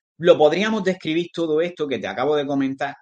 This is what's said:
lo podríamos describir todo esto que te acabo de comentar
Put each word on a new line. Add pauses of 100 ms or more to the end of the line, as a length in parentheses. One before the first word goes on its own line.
(200)
lo
podríamos
describir
todo
esto
que
te
acabo
de
comentar